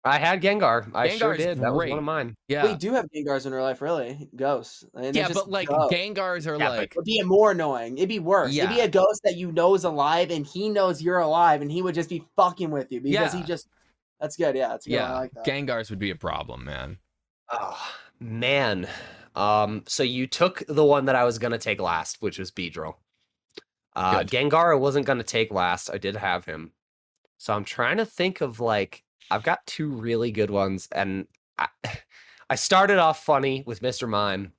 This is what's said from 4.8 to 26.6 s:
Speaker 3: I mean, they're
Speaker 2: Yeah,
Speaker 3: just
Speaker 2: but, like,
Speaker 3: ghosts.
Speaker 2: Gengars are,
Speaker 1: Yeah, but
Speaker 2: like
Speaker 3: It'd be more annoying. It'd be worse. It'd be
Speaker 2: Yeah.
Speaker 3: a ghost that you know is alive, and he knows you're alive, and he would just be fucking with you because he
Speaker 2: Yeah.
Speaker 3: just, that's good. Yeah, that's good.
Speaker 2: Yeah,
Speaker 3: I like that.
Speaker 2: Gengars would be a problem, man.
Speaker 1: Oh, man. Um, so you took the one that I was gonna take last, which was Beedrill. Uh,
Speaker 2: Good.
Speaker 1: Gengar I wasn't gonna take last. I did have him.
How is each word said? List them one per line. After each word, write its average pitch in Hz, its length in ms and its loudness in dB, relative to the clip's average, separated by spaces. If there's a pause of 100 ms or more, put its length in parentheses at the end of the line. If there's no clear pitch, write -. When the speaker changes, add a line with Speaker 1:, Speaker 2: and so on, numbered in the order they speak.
Speaker 3:
I 123 60 -10
mean, 135 120 -4
they're 202 100 2
Speaker 2:
Yeah, 180 60 0
Speaker 3:
just 170 160 0
Speaker 2:
but, 196 40 -16
like, 190 180 -2
Speaker 3:
ghosts. 147 280 2
Speaker 2:
Gengars 185 500 -4
are, 151 140 -4
Speaker 1:
Yeah, 113 100 2
but 117 80 -2
Speaker 2:
like 101 140 -6
Speaker 3:
It'd 170 140 -6
be 214 180 0
more 202 260 6
annoying. 135 480 -2
It'd 185 100 2
be 208 120 -4
worse. 160 360 2
It'd 180 140 2
be 233 60 -2
Speaker 2:
Yeah. 240 80 4
Speaker 3:
a 202 40 2
ghost 190 360 4
that 185 120 2
you 175 160 -6
know 170 220 6
is 180 100 4
alive, 160 460 2
and 156 160 -4
he 202 240 -4
knows 185 320 2
you're 180 160 2
alive, 160 460 6
and 143 80 -4
he 175 100 -2
would 180 140 -2
just 165 140 -2
be 165 140 -6 (120)
fucking 180 340 2
with 139 220 -4
you 123 100 -6
because 180 320 2
he 180 60 -4
Speaker 2:
Yeah. 170 80 -8
Speaker 3:
just, 170 200 -8 (540)
that's 151 160 -8
good. 147 180 2
Yeah, 131 120 0
that's 117 180 -8
good. 123 80 -4
Speaker 2:
Yeah, 120 180 0
Speaker 3:
I 127 100 -4
like 131 100 -8
that. 113 120 -16
Speaker 2:
Gengars 127 460 -2
would 104 80 -6
be 98 140 -2
a 85 40 -6
problem, 71 500 -6
man. 71 340 -10 (520)
Speaker 1:
Oh, - 400 -8 (280)
man. 117 680 -2 (480)
Um, 107 520 2
so - 160 -2
you 127 240 -2
took 180 400 0
the 151 180 4
one 143 200 6
that 131 100 4
I 123 80 4
was 117 160 2
gonna 117 180 -2
take 104 240 -4
last, 85 400 -4
which 98 160 -4
was 92 140 -10
Beedrill. 80 420 -8 (1000)
Uh, 92 280 2
Speaker 2:
Good. 101 60 -6
Speaker 1:
Gengar 147 420 4
I 147 40 6
wasn't 139 320 2
gonna 123 160 0
take 113 280 0
last. 90 380 0
I 98 80 -6
did 98 180 -4
have 92 300 -4
him. 80 280 -12 (640)